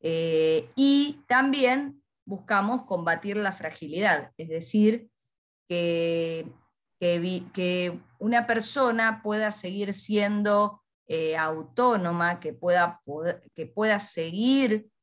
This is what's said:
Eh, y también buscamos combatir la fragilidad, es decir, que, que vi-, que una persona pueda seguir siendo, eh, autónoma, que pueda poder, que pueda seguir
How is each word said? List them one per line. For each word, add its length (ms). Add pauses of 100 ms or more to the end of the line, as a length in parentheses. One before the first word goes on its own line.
Eh, 680
y 520
también 760 (220)
buscamos 580
combatir 540
la 140
fragilidad, 840
es 120
decir, 600 (580)
que, 800 (520)
que 180
vi-, 360
que 460 (200)
una 260
persona 760
pueda 260
seguir 460
siendo, 880 (240)
eh, 300
autónoma, 1000
que 140
pueda 500
poder, 380 (140)
que 100
pueda 340
seguir 920 (140)